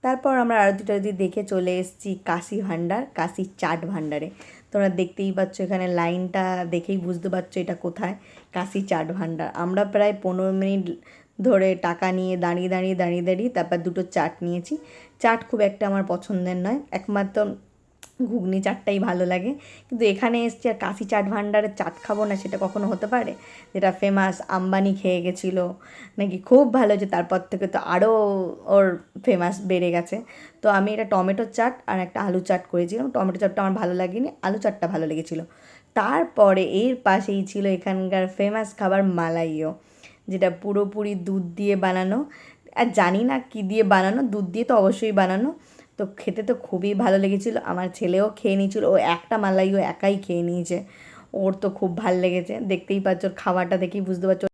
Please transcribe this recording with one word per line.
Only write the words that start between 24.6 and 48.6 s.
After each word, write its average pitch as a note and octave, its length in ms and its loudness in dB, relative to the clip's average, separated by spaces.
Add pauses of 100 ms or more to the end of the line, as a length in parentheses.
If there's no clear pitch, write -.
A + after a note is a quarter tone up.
খেয়ে F3+ 260 0
গেছিলো F3+ 380 -2 (540)
নাকি, G3 180 -2 (120)
খুব C4+ 160 10 (140)
ভালো A3 140 4
হয়েছে, G3 220 0
তারপর F3+ 260 0 (100)
থেকে F#3+ 240 -4
তো - 40 0 (160)
আরও G3 160 6 (640)
ওর G3 120 8 (380)
ফেমাস F#3 320 2 (140)
বেড়ে F3+ 260 2
গেছে। E3+ 200 -4 (460)
তো - 40 2 (120)
আমি G3 160 2
এটা G#3+ 180 -2
টমেটো G3 320 2 (120)
চাট A#3+ 180 2 (160)
আর F#3+ 160 0
একটা - 200 -8
আলু F#3 220 0
চাট F3+ 140 2 (100)
করেছিলাম। F#3 420 -2
টমেটো F#3+ 280 0
চাটটা G3 200 0
আমার F#3+ 200 0
ভালো F3+ 200 -2
লাগেনি, G3+ 260 -2 (180)
আলু G3+ 180 -2
চাটটা G3+ 300 -2
ভালো D#3+ 160 -2
লেগেছিলো। D#3+ 340 -6 (540)
তারপরে G#3+ 640 4 (200)
এর B3+ 120 2 (120)
পাশেই F#3+ 440 2
ছিল G3+ 140 -4 (120)
এখানকার F#3+ 480 -2 (120)
ফেমাস G#3 320 0 (120)
খাবার F#3+ 200 2 (180)
মালাইও, E3 520 -2 (600)
যেটা F#3 180 2 (140)
পুরোপুরি G3+ 500 0 (140)
দুধ F#3+ 180 -2 (140)
দিয়ে G3+ 160 2 (100)
বানানো, F#3 340 2 (640)
আর A#3 60 4 (120)
জানি F#3 220 4 (100)
না C4+ 60 0 (140)
কী G#3+ 100 -10 (100)
দিয়ে A3 140 4 (100)
বানানো, F#3+ 260 4 (120)
দুধ G3+ 220 -2
দিয়ে A3+ 160 0
তো B3+ 100 6
অবশ্যই G3 420 2
বানানো। F#3+ 280 2 (480)
তো G3+ 80 -2 (140)
খেতে G#3+ 300 -4
তো A#3+ 40 4 (120)
খুবই F#3+ 240 -2 (120)
ভালো G3 220 4
লেগেছিলো, G3+ 340 0 (120)
আমার F3+ 180 -4 (100)
ছেলেও F#3+ 280 2 (120)
খেয়ে G3 220 2